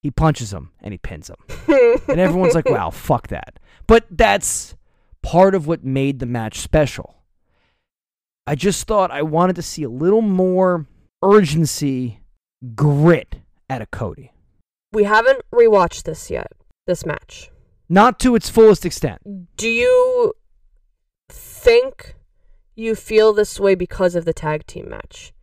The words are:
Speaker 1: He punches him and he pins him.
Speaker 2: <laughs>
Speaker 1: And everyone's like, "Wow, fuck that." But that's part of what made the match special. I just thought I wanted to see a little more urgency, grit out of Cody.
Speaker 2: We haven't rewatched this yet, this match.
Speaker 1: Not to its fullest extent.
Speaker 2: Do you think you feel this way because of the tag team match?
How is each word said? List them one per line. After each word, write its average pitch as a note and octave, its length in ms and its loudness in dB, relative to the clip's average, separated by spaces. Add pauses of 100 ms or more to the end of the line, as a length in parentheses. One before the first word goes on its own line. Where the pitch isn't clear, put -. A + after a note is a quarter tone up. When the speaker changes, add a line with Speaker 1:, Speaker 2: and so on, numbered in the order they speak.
Speaker 1:
He C#3+ 100 -8
punches C3+ 420 -2
him D2 180 -16 (100)
and G#2 120 -14
he F2+ 40 -16
pins - 320 -16
him. - 60 -20 (320)
Speaker 2:
<laughs> D4+ 80 2 (320)
Speaker 1:
And B3+ 120 -2
everyone's F#3 340 2
like, E3 160 0
"Wow, F#2 220 -2
fuck - 380 -4
that." - 280 -14 (300)
But A3+ 240 6
that's G3+ 640 -2 (480)
part F#3+ 320 4
of D#3 100 -4
what E3 180 -4
made C3+ 360 -2
the B2+ 80 -8
match A2+ 320 -8
special. - 560 -2 (1300)
I C#3+ 80 -4
just E3 320 -4
thought G3+ 240 0
I C#3 140 -6
wanted E3 320 0
to E3 80 -10
see - 180 -12
a C3 80 -6
little F3 320 0
more F#3 640 0 (380)
urgency, D3 960 0 (560)
grit D3+ 600 2 (320)
out B2+ 120 -8
of G#2 80 -14
Cody. A2+ 420 -10 (600)
Speaker 2:
We G#4 120 2
haven't G#4 360 2 (100)
rewatched G#3 520 4
this - 260 -12
yet, - 220 -10 (340)
this F3+ 200 -6
match. - 440 -12 (400)
Speaker 1:
Not G#3 320 4
to B3 140 2
its - 140 -2
fullest A3 360 6
extent. - 360 -8 (360)
Speaker 2:
Do - 120 -4
you B4 640 2 (960)
think - 840 -2 (600)
you A3 200 -6
feel G#3+ 380 2
this G#3 260 -2
way G3 160 2
because F3 400 -4
of E3 100 -4
the D#3+ 80 -4
tag D#3 320 -6
team - 240 -16
match? - 540 -20